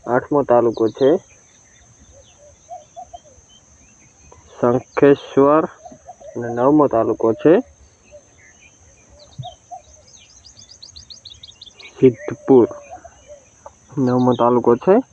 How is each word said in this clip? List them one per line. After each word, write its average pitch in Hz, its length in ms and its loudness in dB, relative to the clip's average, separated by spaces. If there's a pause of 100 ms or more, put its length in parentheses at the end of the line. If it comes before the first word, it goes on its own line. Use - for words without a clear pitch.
આઠમો 127 380 -2
તાલુકો 117 460 0
છે 131 200 0 (3500)
શંખેશ્વર 139 1040 2 (720)
અને 120 180 -10
નવમો 139 340 2
તાલુકો 113 460 -2
છે 151 200 2 (4000)
સિદ્ધપુર. 123 680 2 (1300)
નવમો 127 360 0
તાલુકો 120 420 2
છે 185 200 0 (180)